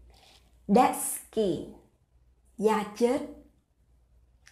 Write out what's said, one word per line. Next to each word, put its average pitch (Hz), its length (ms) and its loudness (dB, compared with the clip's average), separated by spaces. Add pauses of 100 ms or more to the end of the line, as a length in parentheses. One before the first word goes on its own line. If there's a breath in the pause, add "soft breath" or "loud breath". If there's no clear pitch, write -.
(680 soft breath)
Dead 254 280 4
skin. - 760 -4 (840)
Da 208 260 0 (120)
chết. 247 240 0 (1300)